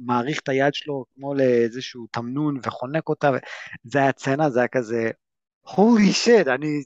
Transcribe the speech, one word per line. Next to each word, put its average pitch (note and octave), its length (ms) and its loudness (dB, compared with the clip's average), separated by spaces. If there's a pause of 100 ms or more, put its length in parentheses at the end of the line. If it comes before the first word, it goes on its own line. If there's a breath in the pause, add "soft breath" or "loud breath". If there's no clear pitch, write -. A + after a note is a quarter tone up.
מעריך B2 340 -2
את - 100 -8
היד C#3 240 2
שלו C#3 320 -8 (100)
כמו C#3 180 -8
לאיזשהו B2 800 0
תמנון C3+ 520 -4
וחונק C3 460 -6
אותה, D3 240 0
ו-, B2 40 -2 (460 loud breath)
זה B2 160 -2
היה C#3 120 4
צצנה, C#3 380 -2
זה A#2+ 100 0
היה B2 80 2
כזה, A2+ 440 -2 (560)
"Holy G#3 580 4
shit", A3 300 6
אני, D3 300 -4